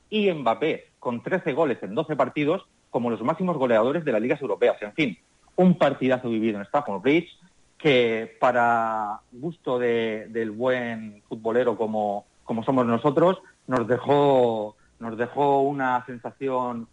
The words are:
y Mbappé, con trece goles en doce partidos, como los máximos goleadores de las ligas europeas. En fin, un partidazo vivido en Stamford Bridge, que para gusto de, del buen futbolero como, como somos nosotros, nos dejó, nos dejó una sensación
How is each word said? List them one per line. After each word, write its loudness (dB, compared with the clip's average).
y 0
Mbappé, -2
con -6
trece -4
goles 0
en -8
doce -4
partidos, 0
como -2
los -4
máximos -2
goleadores 2
de -2
las 0
ligas -2
europeas. 0
En -10
fin, -2
un 6
partidazo 0
vivido 0
en -10
Stamford -4
Bridge, 2
que 2
para 2
gusto -6
de, -2
del -6
buen -4
futbolero 0
como, -4
como -4
somos 2
nosotros, 2
nos -2
dejó, 2
nos -10
dejó 2
una 0
sensación -6